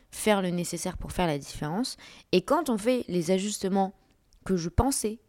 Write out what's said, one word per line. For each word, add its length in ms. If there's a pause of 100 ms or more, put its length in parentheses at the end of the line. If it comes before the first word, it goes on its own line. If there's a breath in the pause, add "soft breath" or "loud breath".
faire 320
le 80
nécessaire 480
pour 140
faire 160
la 100
différence. 600 (340 loud breath)
Et 100
quand 280
on 80
fait 300
les 240
ajustements 640 (520)
que 120
je 120
pensais 600